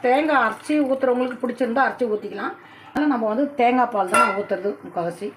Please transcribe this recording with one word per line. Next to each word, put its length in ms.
தேங்காய் 400
அரைச்சி 300
ஊற்றுறவங்களுக்கு 520
பிடிச்சிருந்தா 440
அரைச்சி 260
ஊற்றிக்கலாம். 420
ஆனால் 200
நம்ம 200
வந்து 140
தேங்காய் 340
பால் 180
தான் 140
நான் 140
ஊற்றுறது 300
முக்கால்வாசி. 520